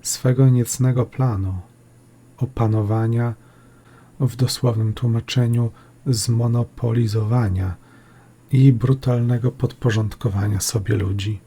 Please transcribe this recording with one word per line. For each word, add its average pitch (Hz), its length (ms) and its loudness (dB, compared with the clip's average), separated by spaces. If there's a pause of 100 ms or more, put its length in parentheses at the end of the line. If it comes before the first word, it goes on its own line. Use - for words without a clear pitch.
swego 131 480 2
niecnego 123 560 0
planu 95 540 -2 (760)
opanowania, 113 960 0 (840)
w 127 160 -2
dosłownym 110 580 0
tłumaczeniu 117 800 0 (340)
zmonopolizowania 113 1700 0 (760)
i 135 220 6
brutalnego 123 760 0
podporządkowania 104 1080 -2
sobie 110 360 -2
ludzi. 101 520 -4